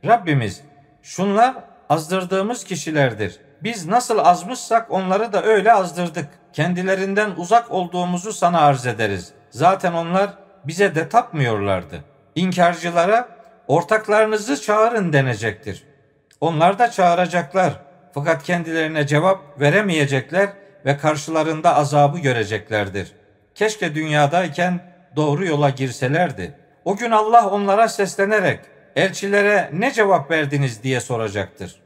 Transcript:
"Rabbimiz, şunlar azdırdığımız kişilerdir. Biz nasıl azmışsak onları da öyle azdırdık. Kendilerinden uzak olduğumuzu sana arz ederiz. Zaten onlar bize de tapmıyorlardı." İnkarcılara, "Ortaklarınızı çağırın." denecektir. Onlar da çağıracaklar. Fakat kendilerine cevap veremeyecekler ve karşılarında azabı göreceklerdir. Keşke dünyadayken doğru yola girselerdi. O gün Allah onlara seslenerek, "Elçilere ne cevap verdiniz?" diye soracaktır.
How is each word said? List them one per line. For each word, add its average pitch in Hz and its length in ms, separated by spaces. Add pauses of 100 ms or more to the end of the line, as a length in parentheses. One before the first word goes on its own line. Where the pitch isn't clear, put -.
"Rabbimiz, 156 560 (400)
şunlar 202 520 (360)
azdırdığımız 185 720
kişilerdir. 139 760 (240)
Biz 202 240
nasıl 226 300
azmışsak 190 720
onları 190 420
da 180 100
öyle 214 300
azdırdık. 175 560 (240)
Kendilerinden 190 840
uzak 208 340
olduğumuzu 180 600
sana 175 280
arz 135 260
ederiz. 104 440 (180)
Zaten 180 440
onlar 180 400 (320)
bize 165 300
de 156 140
tapmıyorlardı." 101 960 (320)
İnkarcılara, 175 960 (380)
"Ortaklarınızı 214 960
çağırın." 214 520
denecektir. 113 680 (580)
Onlar 170 380
da 240 120
çağıracaklar. 175 880 (340)
Fakat 151 300
kendilerine 160 640
cevap 170 540
veremeyecekler 160 880 (360)
ve 139 120
karşılarında 156 800
azabı 147 440
göreceklerdir. 104 920 (440)
Keşke 196 400
dünyadayken 156 960 (240)
doğru 151 300
yola 147 240
girselerdi. 131 840 (300)
O 190 100
gün 233 160
Allah 220 380
onlara 202 380
seslenerek, 196 720 (360)
"Elçilere 196 800
ne 226 180
cevap 196 400
verdiniz?" 139 520
diye 131 160
soracaktır. 104 840